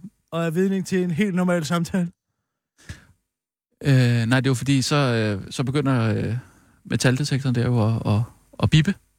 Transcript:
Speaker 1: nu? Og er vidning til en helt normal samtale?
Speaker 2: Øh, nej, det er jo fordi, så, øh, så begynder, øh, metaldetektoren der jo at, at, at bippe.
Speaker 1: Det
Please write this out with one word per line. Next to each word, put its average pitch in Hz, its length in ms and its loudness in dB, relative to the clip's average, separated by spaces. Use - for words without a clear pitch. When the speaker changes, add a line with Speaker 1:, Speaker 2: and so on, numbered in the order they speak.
Speaker 1:
nu? 190 80 -18
Og 165 140 -4
er 165 40 -2
vidning 190 360 -2
til 185 160 -2
en 180 80 -2
helt 180 240 0
normal 180 300 0
samtale? 175 480 -2
Speaker 2:
Øh, 139 80 4
nej, 127 140 2
det 127 60 0
er 135 40 2
jo 131 40 2
fordi, 131 280 0
så, 147 140 0
øh, 113 560 0
så 123 120 -4
begynder, 127 500 0
øh, 107 220 -2
metaldetektoren 131 720 0
der 120 120 0
jo 120 300 2
at, 110 180 0
at, 101 60 2
at 104 80 2
bippe. 156 200 4
Speaker 1:
Det 190 80 -4